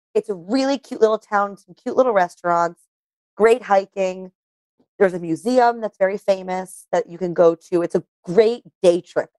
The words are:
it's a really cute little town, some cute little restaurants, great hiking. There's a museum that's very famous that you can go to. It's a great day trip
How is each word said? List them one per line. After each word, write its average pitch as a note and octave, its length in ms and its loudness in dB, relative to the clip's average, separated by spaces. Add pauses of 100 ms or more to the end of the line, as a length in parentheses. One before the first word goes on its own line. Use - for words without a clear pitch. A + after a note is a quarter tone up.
(140)
it's G#3 140 -2
a G#3 60 -6
really C4 440 -2
cute - 220 -14
little G#3+ 180 2
town, G3+ 380 -4
some - 180 -20
cute - 220 -10
little B3+ 160 2
restaurants, F3 720 -2 (540)
great A3+ 260 4
hiking. F#3+ 720 -2 (680)
There's F#3+ 160 2
a F3+ 40 -8
museum A#3 640 0
that's G#3+ 180 -10
very G3 180 0
famous F#3 760 -6
that F3 160 -2
you E3+ 100 -16
can F3 160 -6
go E3+ 220 4
to. E3+ 260 -4
It's F3 140 -2
a E3+ 80 -4 (200)
great A3 380 2 (180)
day F3 200 4
trip - 380 -6